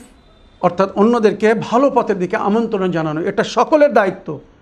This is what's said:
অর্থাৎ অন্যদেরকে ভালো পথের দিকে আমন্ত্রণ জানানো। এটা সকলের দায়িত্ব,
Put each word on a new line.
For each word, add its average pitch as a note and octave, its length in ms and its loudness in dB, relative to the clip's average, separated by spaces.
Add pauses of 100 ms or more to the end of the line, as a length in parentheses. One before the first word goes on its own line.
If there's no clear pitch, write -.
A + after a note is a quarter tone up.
(600)
অর্থাৎ F#3+ 300 0
অন্যদেরকে G#3+ 640 2
ভালো A3+ 360 0
পথের A3 300 0
দিকে F3+ 180 -4
আমন্ত্রণ G3+ 540 -2
জানানো। D#3+ 300 -4
এটা G3+ 220 -2
সকলের C#4 500 2
দায়িত্ব, F#3+ 460 -2 (220)